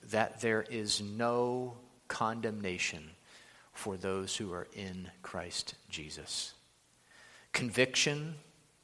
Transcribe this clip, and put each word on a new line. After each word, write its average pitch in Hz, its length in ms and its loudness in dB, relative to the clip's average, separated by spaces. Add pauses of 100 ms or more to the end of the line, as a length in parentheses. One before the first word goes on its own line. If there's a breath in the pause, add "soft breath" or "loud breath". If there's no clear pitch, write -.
that - 380 2
there 110 220 4
is 107 360 0
no 120 800 2 (320)
condemnation 104 1080 0 (560 soft breath)
for - 240 -4
those 95 400 0
who 101 160 -2
are 87 220 -6
in 92 380 -8 (100)
Christ - 540 -6 (120)
Jesus. - 640 -6 (1000 soft breath)
Conviction, 147 840 4 (440)